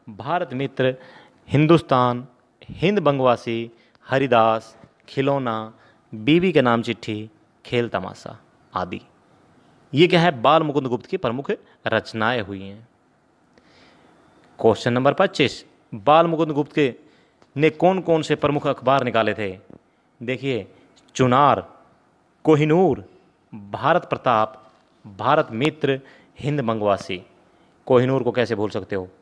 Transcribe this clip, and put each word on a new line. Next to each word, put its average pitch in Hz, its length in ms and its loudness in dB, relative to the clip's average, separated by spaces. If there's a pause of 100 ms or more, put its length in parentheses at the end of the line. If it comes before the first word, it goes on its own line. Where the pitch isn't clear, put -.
भारत 139 440 -8
मित्र, 131 440 -2 (520)
हिंदुस्तान, 131 800 2 (340)
हिंद 202 360 -2
बंगवासी, 123 720 0 (380)
हरिदास, 117 680 2 (320)
खिलौना, 120 680 -4 (400)
बीवी 156 380 2
के 147 100 4
नाम 117 200 2
चिट्ठी, 107 480 -8 (340)
खेल 120 240 -2
तमाशा 95 500 -10 (360)
आदि। 90 260 -8 (920)
ये 156 120 4
क्या 175 140 4
है? 160 220 0
बाल 151 200 4
मुकुंद 143 240 -2
गुप्त 117 200 -6
की 185 100 -8
प्रमुख 139 360 -4 (340)
रचनाएं 113 540 -2
हुई 98 220 -10
हैं। 101 260 -20 (1700)
क्वेश्चन 113 320 2
नंबर 131 200 2
पच्चीस, 165 540 -2 (280)
बाल 147 320 4
मुकुंद 160 240 -2
गुप्त 143 220 -4
के 135 220 0 (640)
ने 151 140 2
कौन 180 300 2
कौन 160 220 0
से 147 120 -2
प्रमुख 147 320 -2
अखबार 131 380 0
निकाले 107 300 0
थे? 95 240 -8 (640)
देखिए, 123 440 -6 (480)
चुनार, 127 600 2 (680)
कोहिनूर, 151 600 2 (500)
भारत 110 500 -2
प्रताप, - 560 -2 (460)
भारत 120 440 -2
मित्र, 135 500 -2 (400)
हिंद 143 200 -4
बंगवासी। 104 600 -2 (640)
कोहिनूर 131 360 2
को 120 100 -2
कैसे 113 220 -2
भूल 101 160 -4
सकते 98 260 -8
हो? 92 120 -8 (140)